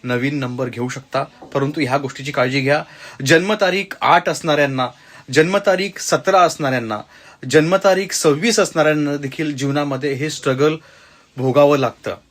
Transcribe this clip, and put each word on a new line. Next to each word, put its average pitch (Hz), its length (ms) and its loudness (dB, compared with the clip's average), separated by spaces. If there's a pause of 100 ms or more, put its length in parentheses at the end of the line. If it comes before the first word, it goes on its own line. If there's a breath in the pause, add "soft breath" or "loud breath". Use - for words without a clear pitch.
नवीन 127 360 -2
नंबर 127 300 -6
घेऊ 120 200 -6
शकता. 131 340 -8
परंतु 143 580 -4
ह्या 135 160 0
गोष्टीची 139 340 -6
काळजी 131 300 0
घ्या. 147 220 0 (420 loud breath)
जन्मतारीख 190 760 2
आठ 170 280 4
असणाऱ्यांना, 147 580 -2 (460 loud breath)
जन्मतारीख 185 680 2
सतरा 180 420 2
असणाऱ्यांना, 127 580 -2 (520 loud breath)
जन्मतारीख 185 600 2
सव्वीस 170 460 2
असणाऱ्यांना 151 560 0
देखील 143 400 -6
जीवनामध्ये 139 580 -4
हे 143 160 -6
स्ट्रगल 147 460 0 (600 soft breath)
भोगावं 143 400 4
लागतं. 113 380 -4 (160)